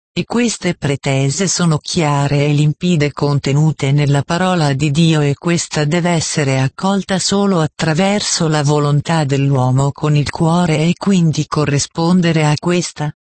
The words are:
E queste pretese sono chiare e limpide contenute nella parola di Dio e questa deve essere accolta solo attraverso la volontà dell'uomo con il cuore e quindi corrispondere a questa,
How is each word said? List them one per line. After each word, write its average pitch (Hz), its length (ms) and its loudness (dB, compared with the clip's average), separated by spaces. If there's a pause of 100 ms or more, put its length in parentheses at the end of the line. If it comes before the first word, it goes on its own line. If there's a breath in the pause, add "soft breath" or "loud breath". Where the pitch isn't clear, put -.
(120)
E - 120 -4
queste 220 500 -2
pretese 139 720 -2
sono 165 320 0
chiare 143 680 0
e 147 60 0
limpide 151 600 0
contenute 143 800 0
nella 143 300 2
parola 175 500 0
di 147 180 -2
Dio 160 300 2
e 143 140 0
questa 170 500 -2
deve 175 260 0
essere 143 500 -2
accolta 190 600 -2
solo 196 400 0
attraverso 170 880 -2
la 151 160 0
volontà 147 600 0
dell'uomo 139 680 0
con 151 240 0
il 143 120 0
cuore 165 500 0
e 165 160 2
quindi 165 520 0
corrispondere 165 960 0
a 151 120 2
questa, 175 560 -2 (180)